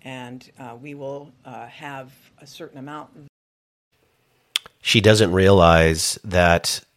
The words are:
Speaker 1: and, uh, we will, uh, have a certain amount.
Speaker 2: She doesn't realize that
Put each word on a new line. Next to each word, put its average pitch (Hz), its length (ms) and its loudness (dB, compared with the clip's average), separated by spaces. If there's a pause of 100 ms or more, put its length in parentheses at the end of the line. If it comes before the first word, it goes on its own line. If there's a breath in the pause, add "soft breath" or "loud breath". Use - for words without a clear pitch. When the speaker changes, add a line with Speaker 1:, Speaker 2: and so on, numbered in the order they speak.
Speaker 1:
and, 127 460 -18 (120)
uh, 120 200 -18
we 143 140 -18
will, 143 380 -16 (120)
uh, 117 220 -18
have 135 460 -18 (280)
a 143 60 -20
certain 147 320 -20
amount. 147 320 -16 (1700)
Speaker 2:
She - 200 0
doesn't 104 320 4
realize 85 880 4
that 87 640 0 (120)